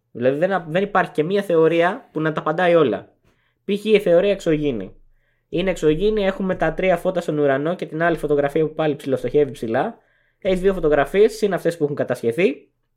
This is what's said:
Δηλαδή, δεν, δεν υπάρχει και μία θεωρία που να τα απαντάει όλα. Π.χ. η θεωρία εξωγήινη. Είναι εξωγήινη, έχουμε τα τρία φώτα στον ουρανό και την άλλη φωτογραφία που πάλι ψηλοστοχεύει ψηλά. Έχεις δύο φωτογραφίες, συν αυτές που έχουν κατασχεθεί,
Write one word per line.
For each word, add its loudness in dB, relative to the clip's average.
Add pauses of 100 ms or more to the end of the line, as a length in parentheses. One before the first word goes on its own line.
(120)
Δηλαδή, 0
δεν, -2
δεν -2
υπάρχει -2
και -2
μία 0
θεωρία 2
που -6
να -2
τα -4
απαντάει 0
όλα. 0 (520)
Π.χ. -4
η 4
θεωρία 4
εξωγήινη. -2 (540)
Είναι -2
εξωγήινη, 0
έχουμε -2
τα -2
τρία 0
φώτα -2
στον -4
ουρανό 0
και -8
την -6
άλλη 0
φωτογραφία 0
που -8
πάλι -2
ψηλοστοχεύει 0
ψηλά. -4 (420)
Έχεις 0
δύο 2
φωτογραφίες, 2
συν 0
αυτές -2
που 0
έχουν -2
κατασχεθεί, -2 (280)